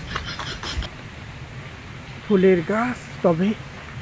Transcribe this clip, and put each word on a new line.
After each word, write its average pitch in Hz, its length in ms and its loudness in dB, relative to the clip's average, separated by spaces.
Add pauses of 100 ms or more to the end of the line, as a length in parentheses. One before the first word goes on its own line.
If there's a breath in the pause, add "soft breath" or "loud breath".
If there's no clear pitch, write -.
(2250)
ফুলের 190 320 8 (100)
গাছ, 233 260 2 (260)
তবে 180 260 6 (540)